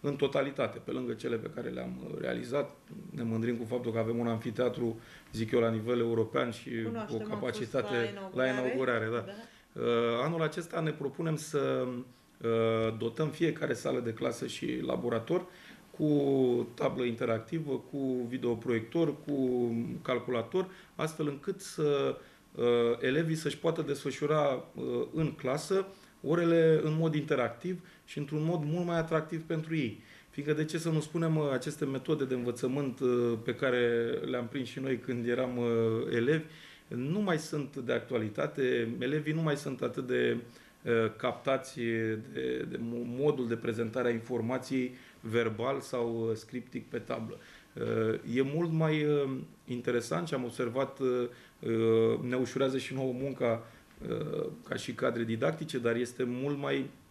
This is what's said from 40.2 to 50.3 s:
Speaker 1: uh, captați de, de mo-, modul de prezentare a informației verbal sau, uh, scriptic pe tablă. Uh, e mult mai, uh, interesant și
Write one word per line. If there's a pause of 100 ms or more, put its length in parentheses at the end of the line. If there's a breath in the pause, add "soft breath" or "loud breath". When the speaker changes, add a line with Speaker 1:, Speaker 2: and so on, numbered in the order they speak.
Speaker 1:
uh, (240)
captați (540)
de,
de
mo-, (140)
modul
de
prezentare
a
informației (260 loud breath)
verbal
sau,
uh,
scriptic
pe
tablă. (340 loud breath)
Uh, (140)
e
mult
mai,
uh, (340)
interesant
și